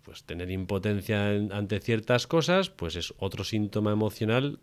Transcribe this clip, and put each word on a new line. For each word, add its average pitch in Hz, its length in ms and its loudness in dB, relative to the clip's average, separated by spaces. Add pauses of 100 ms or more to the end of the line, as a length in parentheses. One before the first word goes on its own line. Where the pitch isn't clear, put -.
pues, - 220 -20
tener 87 260 -6
impotencia 101 840 0
en, 104 200 0
ante 101 260 -2
ciertas 117 480 0
cosas, 175 440 2
pues 82 260 -6
es - 220 -6
otro 98 260 -4
síntoma 107 480 0
emocional 110 720 0